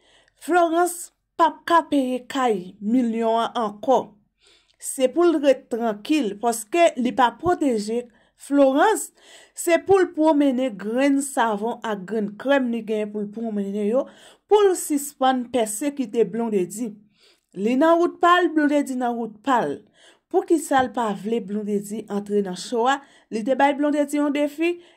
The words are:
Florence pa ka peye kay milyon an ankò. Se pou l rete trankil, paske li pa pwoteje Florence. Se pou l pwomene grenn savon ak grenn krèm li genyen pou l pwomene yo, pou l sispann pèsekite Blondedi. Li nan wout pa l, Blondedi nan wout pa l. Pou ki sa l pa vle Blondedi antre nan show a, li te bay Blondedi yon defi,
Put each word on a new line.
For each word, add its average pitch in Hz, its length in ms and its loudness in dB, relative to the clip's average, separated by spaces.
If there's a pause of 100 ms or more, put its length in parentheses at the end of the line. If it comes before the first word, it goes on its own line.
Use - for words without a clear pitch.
(440)
Florence 339 720 0 (260)
pa 320 140 4 (160)
ka 330 160 4
peye 254 400 -2
kay 208 560 -2
milyon 226 640 0
an 226 220 -4
ankò. - 480 0 (720)
Se 254 240 0
pou 330 160 2
l 320 100 2
rete 269 320 2
trankil, 226 680 -2
paske 302 560 2
li 247 160 -2
pa 240 240 2
pwoteje 240 680 -2 (360)
Florence. 285 680 2 (460)
Se 330 240 2
pou 381 180 4
l 359 140 2
pwomene 285 580 2
grenn 240 500 0
savon 226 600 -2
ak 202 240 -6
grenn 208 320 -4
krèm 262 320 0
li 233 160 -6
genyen 214 260 -4
pou 208 140 -6
l 202 40 -12
pwomene 208 600 -6
yo, 262 160 0 (380)
pou 415 220 4
l 381 120 6
sispann 262 720 -2
pèsekite 233 760 -2
Blondedi. 208 680 -4 (640)
Li 214 200 0
nan 320 220 4
wout 349 240 0
pa 349 160 6
l, 359 160 2
Blondedi 285 440 0
nan 240 200 -4
wout 226 240 -8
pa 247 240 0
l. 139 140 -6 (540)
Pou 370 120 0
ki 330 140 2
sa 269 240 0
l 254 100 -4
pa 233 200 -2
vle 208 280 -4
Blondedi 208 640 -6
antre 202 400 -2
nan 180 120 -8
show 240 320 -2
a, 277 100 0 (320)
li 220 120 -4
te 262 140 0
bay 277 180 4
Blondedi 294 460 0
yon 294 140 0
defi, 294 400 -2 (220)